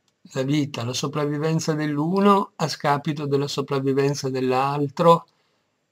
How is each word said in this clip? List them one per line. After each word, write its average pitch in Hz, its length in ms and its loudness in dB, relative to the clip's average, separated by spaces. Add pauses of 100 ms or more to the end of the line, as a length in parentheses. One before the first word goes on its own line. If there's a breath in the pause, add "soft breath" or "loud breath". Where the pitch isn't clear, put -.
(340)
la 135 80 -2
vita, 139 420 -2
la 123 80 -4
sopravvivenza 151 800 -2
dell'uno 165 840 2
a 156 120 -2
scapito 143 580 -2
della 139 220 0
sopravvivenza 139 800 -2
dell'altro, 139 960 2 (640)